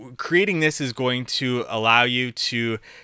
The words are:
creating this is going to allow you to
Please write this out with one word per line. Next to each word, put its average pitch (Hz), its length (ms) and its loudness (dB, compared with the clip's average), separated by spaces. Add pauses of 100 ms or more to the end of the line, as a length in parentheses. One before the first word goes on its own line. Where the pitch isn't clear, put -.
(160)
creating 180 440 0
this 156 200 0
is 127 140 -4
going 127 320 -2
to 123 420 -2
allow 113 360 4
you 123 280 -2
to 117 460 -4 (260)